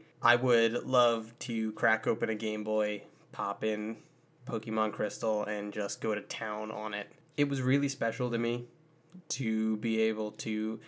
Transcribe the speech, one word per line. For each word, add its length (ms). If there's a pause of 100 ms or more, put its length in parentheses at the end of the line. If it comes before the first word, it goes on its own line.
(220)
I 140
would 500
love 540
to 340
crack 340
open 220
a 60
Game 300
Boy, 380 (280)
pop 320
in 340 (480)
Pokemon 480
Crystal, 500
and 300
just 280
go 120
to 80
town 500
on 220
it. 180 (240)
It 140
was 120
really 280
special 420
to 60
me 280 (640)
to 500
be 240
able 300
to 560